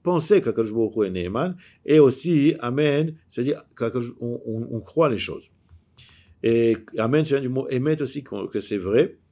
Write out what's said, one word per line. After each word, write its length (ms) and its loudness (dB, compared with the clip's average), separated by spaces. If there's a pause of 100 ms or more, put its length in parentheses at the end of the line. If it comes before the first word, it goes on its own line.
penser 380 2
qu'Akadosh 320 -2
Baruch 240 0
Hu 100 2
est 40 -2
Ne'eman, 460 -4 (280)
et 140 6
aussi 600 4
Amen, 540 0 (140)
c'est-à-dire 360 -4 (120)
qu'on 140 -4 (300)
on, 500 -8
on 100 -6
croit 280 0
les 100 -2
choses. 320 -10 (920)
Et 340 4 (200)
Amen, 280 2
c'est 160 0
du 80 -4
mot 200 -4
Emet 340 -2
aussi, 200 -6
qu'on, 240 -8
que 140 -6
c'est 180 -4
vrai. 400 0 (140)